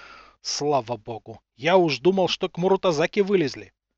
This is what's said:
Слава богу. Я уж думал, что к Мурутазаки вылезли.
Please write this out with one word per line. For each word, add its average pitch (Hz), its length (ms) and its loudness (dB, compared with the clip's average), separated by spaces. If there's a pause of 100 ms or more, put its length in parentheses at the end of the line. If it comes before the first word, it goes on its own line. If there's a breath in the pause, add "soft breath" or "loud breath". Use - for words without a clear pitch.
(400 loud breath)
Слава 139 560 -2
богу. 110 440 -14 (160)
Я 156 200 2
уж 160 220 4
думал, 180 300 2
что - 200 -4
к - 80 -14
Мурутазаки 180 680 0
вылезли. 151 500 -2 (260)